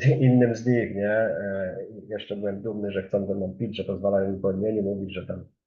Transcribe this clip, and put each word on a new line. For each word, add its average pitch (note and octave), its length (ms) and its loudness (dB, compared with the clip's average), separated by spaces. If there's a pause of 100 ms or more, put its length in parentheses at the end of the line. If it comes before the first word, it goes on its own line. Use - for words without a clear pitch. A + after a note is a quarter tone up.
<laughs> C3 260 4
innym B2 280 6
z A2+ 120 -4
nich, A2+ 280 2
nie? G2+ 160 0
E, G2 680 0 (320)
jeszcze G#2 280 -6
byłem G2+ 260 -4
dumny, G#2 300 -4
że F#2+ 100 0
chcą F#2+ 240 0
ze F#2+ 80 -2
mną F#2 240 -4
pić, A2 180 -4
że F#2+ 80 -4
pozwalają G2 480 0
mi G2 80 -6
po F#2+ 120 2
imieniu G#2+ 300 0
mówić, G2 320 -4
że F2+ 120 -8
tam F#2 180 -10 (220)